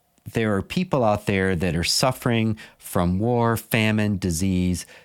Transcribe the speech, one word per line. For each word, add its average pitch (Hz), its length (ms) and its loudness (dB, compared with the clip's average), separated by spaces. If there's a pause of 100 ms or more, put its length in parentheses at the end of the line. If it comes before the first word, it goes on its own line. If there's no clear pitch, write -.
(340)
there 110 220 0
are 95 80 0
people 180 400 -2
out 104 240 0
there 95 280 2
that 82 200 -2
are 85 80 0
suffering 113 760 0 (220)
from 90 400 -2
war, 117 360 2
famine, 107 600 0
disease. 90 680 0 (200)